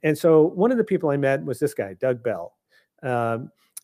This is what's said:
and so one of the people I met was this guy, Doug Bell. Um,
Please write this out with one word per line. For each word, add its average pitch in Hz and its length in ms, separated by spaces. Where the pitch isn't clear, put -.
and 156 120
so 156 280
one 196 280
of 254 60
the 220 60
people 165 260
I 143 80
met 139 260
was 135 160
this 143 140
guy, 98 220
Doug 123 280
Bell. 92 300
Um, 120 500